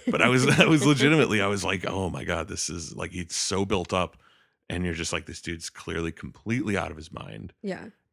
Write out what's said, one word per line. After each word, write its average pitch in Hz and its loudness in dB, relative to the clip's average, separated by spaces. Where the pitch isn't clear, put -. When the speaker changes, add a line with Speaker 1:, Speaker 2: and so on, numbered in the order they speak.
Speaker 1:
But - 2
I 120 6
was, 127 6
<laughs> - 4
I 175 8
was 156 6
legitimately, 139 6
I 98 2
was 101 0
like, 92 -2
"Oh 95 -2
my 69 -6
God, 85 -2
this - -6
is," 82 -10
like, 90 -8
it's 87 -8
so 98 -2
built 98 -2
up, 90 -2
and 90 -4
you're 87 -2
just 82 -6
like, 80 -6
"This 80 -14
dude's 85 -10
clearly 85 -6
completely 104 -4
out 82 -4
of 78 -14
his 85 -16
mind." - -14
Speaker 2:
Yeah. 180 -10